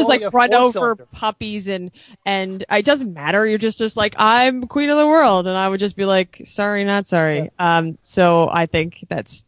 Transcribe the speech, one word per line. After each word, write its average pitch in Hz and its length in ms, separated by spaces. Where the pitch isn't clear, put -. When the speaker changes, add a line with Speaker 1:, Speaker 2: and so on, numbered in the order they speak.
Speaker 1:
only - 80
Speaker 2:
like, 220 40
Speaker 1:
a 202 100
Speaker 2:
run 240 240
over 247 160
Speaker 1:
four-cylinder. 214 400
Speaker 2:
puppies 214 560
and, 180 240
and 190 460
it 208 140
doesn't 269 280
matter. 165 320
You're 214 140
just, 220 180
just 220 200
like, 208 200
"I'm 247 500
queen 285 220
of 294 80
the 302 80
world." 254 400
And 185 100
I 190 140
would 190 100
just 202 160
be 196 100
like, 190 400
"Sorry, 202 400
not 202 220
sorry." 156 520
Speaker 1:
Yeah. 170 180
Speaker 2:
Um, 165 240
so 170 500
I 170 140
think 165 440
that's - 380